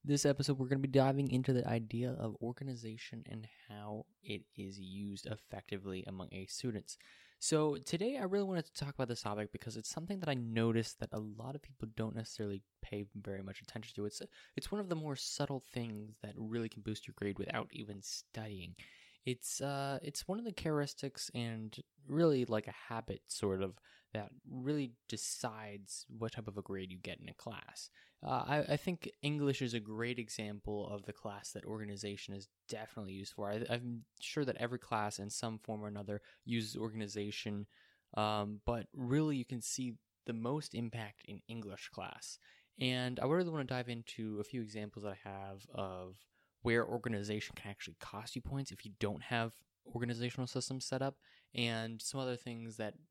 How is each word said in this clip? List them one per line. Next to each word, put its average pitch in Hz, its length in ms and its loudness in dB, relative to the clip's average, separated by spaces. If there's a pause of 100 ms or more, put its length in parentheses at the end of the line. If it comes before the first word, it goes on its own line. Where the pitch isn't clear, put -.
This 143 220 6
episode, 139 320 6
we're 131 80 2
gonna 135 140 4
be 135 80 4
diving 135 420 8
into 127 240 6
the 123 140 6
idea 117 500 2
of 113 240 0
organization 117 880 -6
and 110 180 -6 (220)
how 104 380 -6 (160)
it 104 180 -4 (160)
is 98 220 -6
used 98 480 -6
effectively 98 800 -6
among 95 240 -6
A 95 160 -6
students. - 500 -4 (400)
So 151 480 4
today, 220 320 2
I 240 60 0
really 196 220 4
wanted 180 200 2
to - 80 -20
talk 139 220 -4
about 127 140 2
this 117 120 -2
topic 104 300 0
because 110 260 -6
it's 113 140 -6
something 185 300 -2
that 156 80 2
I 143 40 4
noticed 113 680 6
that - 120 -2
a 107 60 0
lot 107 340 -4
of 143 80 -6
people - 340 -8
don't 110 200 0
necessarily 104 480 -2 (180)
pay 104 320 -4
very 98 300 -4
much 95 180 -8
attention 110 360 -10
to. 104 80 0
It's, - 180 -4 (320)
it's - 160 -2
one 208 100 2
of 190 80 -2
the 175 60 6
more 156 200 0
subtle 139 460 0 (100)
things 107 520 -4
that 104 120 -8
really 113 320 0
can 110 140 -8
boost 104 240 -2
your - 100 -10
grade 101 220 2
without 107 360 0
even 101 280 -6
studying. 98 720 -6 (500)
It's, - 380 -2
uh, 139 400 0
it's 147 260 -4
one 196 120 0
of 240 60 -6
the 220 60 -2
characteristics 147 840 2
and 113 420 -2 (300)
really, 147 380 8
like, 110 200 4
a 101 80 -6 (180)
habit, 113 360 -2
sort 95 340 2
of, 95 180 -2 (340)
that 104 160 -2 (200)
really 131 420 0 (160)
decides 107 1000 -4
what 113 240 -2
type 107 140 -6
of 101 100 -6
a 101 40 -2
grade 95 300 -4
you 90 60 -10
get 87 240 -8
in - 80 -10
a - 40 -12
class. - 560 -10 (360)
Uh, 127 200 2
I, 143 120 4 (160)
I 147 40 4
think - 320 -2 (120)
English 143 400 4
is 120 120 2
a 120 60 2
great 113 400 -2
example 104 680 -4
of 101 160 -4
the 104 80 -6
class 101 380 -8
that 104 120 -8
organization 101 680 -4
is 98 160 -10 (180)
definitely 107 460 -6
used 98 180 -8
for. 101 180 -2
I, 107 200 0
I'm 120 320 0 (180)
sure - 240 0
that 127 140 2
every 120 220 0
class 104 400 0
in 101 100 -4
some 110 300 -2
form 107 220 -4
or 104 60 -4
another 104 320 -2 (240)
uses 117 320 0
organization, 104 920 -2 (500)
um, 107 480 2
but 117 260 2
really 143 460 6
you 123 80 0
can 123 160 -4
see 127 320 -2 (320)
the 120 80 -2
most 120 400 0
impact 117 520 -2
in 101 220 -10
English 104 460 -8
class. - 440 -8 (440)
And 127 360 2
I 123 100 2
really 170 240 4
wanna 156 120 0
dive 127 240 0
into 113 540 -4
a - 20 -2
few 123 180 -2
examples 104 440 -6
that 98 100 -2 (100)
I 104 40 -6
have 98 440 -8
of 92 440 -4 (460)
where 117 220 6
organization 107 680 0
can - 160 -8
actually - 300 -10
cost - 340 -8
you 127 60 -2
points 139 300 -4
if - 120 -12
you 107 160 -10
don't 104 240 0
have 117 300 2 (420)
organizational 120 520 2
systems 131 380 -2
set 131 160 2
up, 135 140 2 (400)
and 113 460 2
some - 180 -2
other 127 160 2
things 113 420 -6
that 107 160 -2 (180)